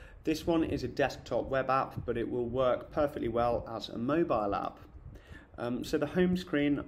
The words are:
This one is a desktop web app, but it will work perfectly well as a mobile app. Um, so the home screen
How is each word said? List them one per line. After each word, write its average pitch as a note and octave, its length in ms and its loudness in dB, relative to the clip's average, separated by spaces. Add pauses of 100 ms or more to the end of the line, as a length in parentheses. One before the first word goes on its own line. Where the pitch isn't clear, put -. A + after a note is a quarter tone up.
(240)
This D#3 220 -2
one E3 200 4
is C#3 180 -2
a A#2+ 60 -4
desktop B2 560 -2
web C3 240 0
app, - 360 0
but A#2+ 120 -2
it A#2 120 -2
will B2 180 -2
work B2 440 2
perfectly C#3+ 380 0
well A#2 440 2
as G#2+ 140 -6
a - 100 -10
mobile B2+ 560 2
app. - 240 -2 (800)
Um, A#2+ 280 -2
so - 120 2
the D3 80 -2
home F3+ 300 4
screen D3 520 2